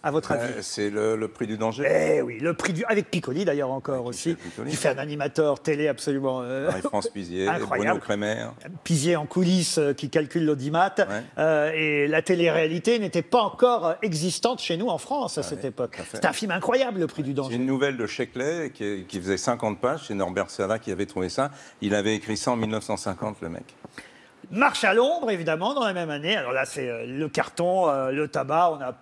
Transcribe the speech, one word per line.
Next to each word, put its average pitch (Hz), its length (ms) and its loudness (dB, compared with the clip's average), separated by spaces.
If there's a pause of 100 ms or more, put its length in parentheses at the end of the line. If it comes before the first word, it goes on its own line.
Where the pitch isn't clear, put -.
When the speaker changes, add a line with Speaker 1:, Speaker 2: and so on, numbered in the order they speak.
Speaker 1:
À 156 60 0
votre 151 220 0
Speaker 2:
Euh, - 120 2
Speaker 1:
avis ? 113 200 -6
Speaker 2:
c'est 104 260 -2
le, 107 260 2
le 110 120 -2
Prix - 180 -4
du 107 140 -4
danger. 113 280 0
Speaker 1:
Eh - 360 4
oui, 120 160 -6
le 165 160 0
Prix - 180 -2
du, 170 120 -2
avec 214 260 2
Piccoli 165 340 -2
d'ailleurs 143 240 0
encore 135 280 -4
Speaker 2:
Avec 120 100 -4
Speaker 1:
aussi, 123 220 -4
Speaker 2:
Michel 165 200 -4
Piccoli. 123 220 -6
Speaker 1:
qui 156 40 0
fait - 140 2
un 131 80 0
animateur 147 600 0
télé 151 280 0
absolument, 135 540 0
euh, 131 280 -4
Speaker 2:
Marie-France 185 400 -2
Pizier, 92 380 -2
Speaker 1:
<laughs> - 0 -
incroyable. 131 520 0
Speaker 2:
Bruno - 40 -10
Kremer. 107 420 -2 (380)
Speaker 1:
Pizier 143 320 2
en 151 120 -4
coulisses, 180 500 2
euh, 143 160 4
qui 139 160 -6
calcule 160 360 0
l'audimat. 151 520 2
Speaker 2:
Ouais. 202 80 4 (320)
Speaker 1:
Euh, 156 380 4
et 147 320 2
la 156 160 2
télé-réalité 170 760 4
n'était 180 240 0
pas 240 220 4
encore, 226 420 4
euh, 160 160 2
existante 185 580 0
chez - 160 -2
nous 208 120 -2
en 170 100 0
France 262 400 -4
à 147 40 -2
Speaker 2:
Ouais, 135 60 -4
Speaker 1:
cette 147 180 -6
époque. 123 320 -4
Speaker 2:
tout - 40 -10
à - 40 -8
fait. - 120 -10
Speaker 1:
C'est - 80 0
un 160 80 2
film 208 160 -4
incroyable, 214 500 0
Le 160 60 2
Prix - 160 -8
du 135 140 -4
danger. 131 160 -2
Speaker 2:
C'est 120 60 -2
une 127 100 0
nouvelle 135 280 2
de 117 120 -2
Sheckley 135 680 -4
qui, 101 340 -6
qui 98 120 -6
faisait 92 180 0
cinquante 113 420 -2
pages. 127 280 -2
C'est 107 80 -4
Norbert 95 340 0
Salat 107 300 -2
qui 110 120 -6
avait 95 140 -2
trouvé 92 240 -4
ça. 139 220 -2 (280)
Il 104 140 0
avait 107 220 2
écrit 104 220 -4
ça - 120 -2
en 123 60 2
mille 110 160 -2
neuf 107 140 -4
cent 104 120 -2
cinquante, 104 440 -6
le 82 80 -8
mec. - 160 -10 (840)
Speaker 1:
Marche 262 340 2
à 196 120 4
l'ombre, 277 340 4
évidemment, 170 460 0
dans 254 100 0
la 196 80 0
même 170 160 -4
année. 151 260 -2
Alors 131 180 -2
là, 131 120 0
c'est, 131 240 -6
euh, 117 160 -6
le 139 240 -4
carton, 175 580 0
euh, 135 240 2
le 147 160 -2
tabac, 156 520 2
on - 20 -8
a 127 200 -6